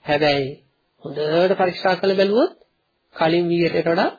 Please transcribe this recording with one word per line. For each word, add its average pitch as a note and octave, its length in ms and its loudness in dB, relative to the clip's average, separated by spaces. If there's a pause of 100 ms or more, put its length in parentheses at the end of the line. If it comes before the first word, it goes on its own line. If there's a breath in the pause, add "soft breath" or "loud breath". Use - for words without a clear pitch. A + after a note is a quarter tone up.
හැබැයි C#3+ 480 0 (520)
හොඳට D#3+ 520 0
පරීක්ෂා F#3 400 -2
කරලා F#3+ 200 0
බැලුවොත් G#3 360 2 (640)
කලින් E3+ 320 0
වී E3+ 160 0
ඇටයට E3 260 0
වඩා G3 300 0